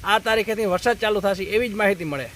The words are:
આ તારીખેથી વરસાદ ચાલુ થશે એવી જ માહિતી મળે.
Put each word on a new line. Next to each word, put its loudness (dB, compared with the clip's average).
આ 4
તારીખેથી 0
વરસાદ 0
ચાલુ 0
થશે -2
એવી 0
જ -2
માહિતી 0
મળે. -6